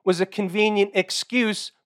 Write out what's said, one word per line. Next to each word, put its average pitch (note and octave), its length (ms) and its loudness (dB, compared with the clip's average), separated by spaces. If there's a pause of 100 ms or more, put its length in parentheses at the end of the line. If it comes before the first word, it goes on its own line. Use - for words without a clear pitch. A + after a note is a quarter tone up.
was F#3 160 2
a F#3 60 2
convenient G3+ 680 0
excuse G#3+ 760 -2 (160)